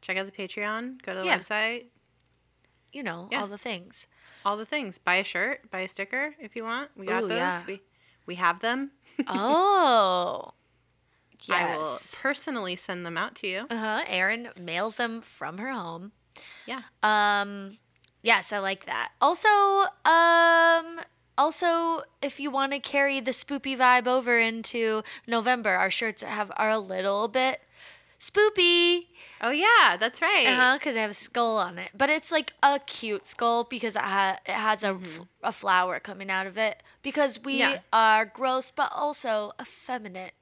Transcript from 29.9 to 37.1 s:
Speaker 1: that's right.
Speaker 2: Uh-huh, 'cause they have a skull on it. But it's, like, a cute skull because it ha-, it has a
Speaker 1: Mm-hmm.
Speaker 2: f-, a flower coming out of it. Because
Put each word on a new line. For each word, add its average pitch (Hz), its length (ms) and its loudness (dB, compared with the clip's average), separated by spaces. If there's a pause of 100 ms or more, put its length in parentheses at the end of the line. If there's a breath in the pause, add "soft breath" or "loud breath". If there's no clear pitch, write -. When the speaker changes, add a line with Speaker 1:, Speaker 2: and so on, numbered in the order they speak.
Speaker 1:
that's 226 220 -2
right. 349 240 2
Speaker 2:
Uh-huh, 254 320 4
'cause 285 160 -4
they 226 80 -2
have 214 80 -2
a 208 60 -12
skull 226 420 -2
on 175 220 -4
it. 185 160 -12
But 269 160 2
it's, 311 200 -2
like, 311 300 -2
a 285 240 6
cute - 420 -6
skull 233 360 0
because 226 320 -6
it 208 80 -2
ha-, 190 420 0
it 196 60 -6
has 214 320 -2
a 208 60 0
Speaker 1:
Mm-hmm. 180 320 -8
Speaker 2:
f-, 180 60 -20 (140)
a - 100 -4
flower 185 480 0
coming 196 300 -12
out 190 160 -2
of 185 100 -12
it. 214 280 -4 (180 soft breath)
Because 277 380 -2